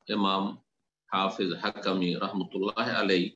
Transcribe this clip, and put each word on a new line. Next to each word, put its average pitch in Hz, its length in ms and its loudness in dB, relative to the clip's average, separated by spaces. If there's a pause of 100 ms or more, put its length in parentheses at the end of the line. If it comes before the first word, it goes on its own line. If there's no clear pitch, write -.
ইমাম 98 480 0 (500)
হাফিজ 95 460 0
হাকামি 92 600 0
রহমতুল্লাহ 98 760 -2
আলাই 95 460 2